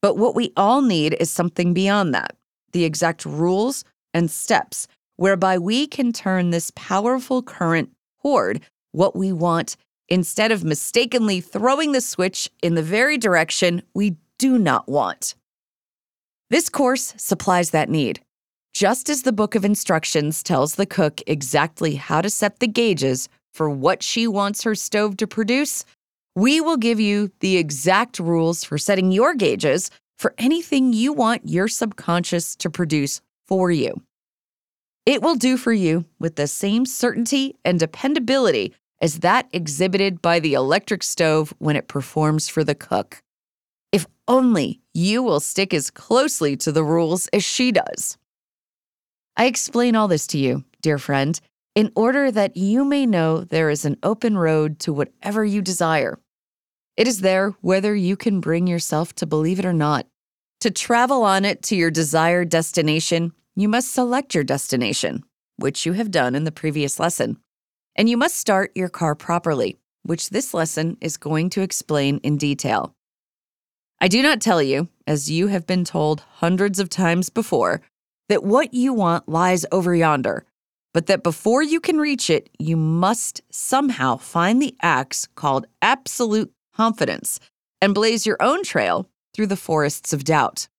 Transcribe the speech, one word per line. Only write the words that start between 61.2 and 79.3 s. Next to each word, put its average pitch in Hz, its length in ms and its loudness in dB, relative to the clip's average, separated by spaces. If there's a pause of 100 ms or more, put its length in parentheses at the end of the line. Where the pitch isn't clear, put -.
on 196 220 4
it 202 200 -2
to 208 120 -2
your 165 160 2
desired 165 560 2
destination, 165 840 0 (220)
you 208 140 0
must 247 240 0
select 254 420 -2
your 160 80 2
destination, 123 800 -2 (340)
which - 300 -4
you 165 60 0
have 214 180 -2
done 131 240 2
in 147 80 0
the 156 80 -2
previous 151 480 -4
lesson. 160 400 -2 (560)
And 220 140 2
you 240 80 2
must 285 200 0
start 196 380 0
your 185 140 -4
car 160 260 -2
properly, 151 640 -2 (240)
which - 280 -4
this 262 220 -4
lesson 160 480 -2
is - 160 -6
going 156 340 -2
to 196 120 -2
explain 143 640 0
in 147 120 0
detail. 139 560 -2 (1080)
I 190 80 4
do 226 140 4
not 269 180 2
tell 175 220 2
you, 139 260 0 (180)
as 147 240 -2
you 170 180 0
have 180 180 -4
been 180 180 0
told 151 360 0
hundreds 185 600 -2
of 185 80 -2
times 175 420 0
before, 117 520 0 (460)
that - 160 0
what 254 300 2
you 254 180 2
want 180 360 0
lies 175 440 2